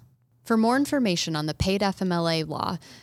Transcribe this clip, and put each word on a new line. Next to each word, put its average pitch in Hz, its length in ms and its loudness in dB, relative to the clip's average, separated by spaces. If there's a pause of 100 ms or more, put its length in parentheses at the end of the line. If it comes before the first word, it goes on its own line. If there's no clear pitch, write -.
(440)
For 226 120 2
more 226 200 4
information 220 600 0
on 151 100 -2
the 151 80 -2
paid 196 280 0
F 196 200 -2
M 185 100 0
L 170 160 0
A 160 140 0
law, 156 340 -4 (260)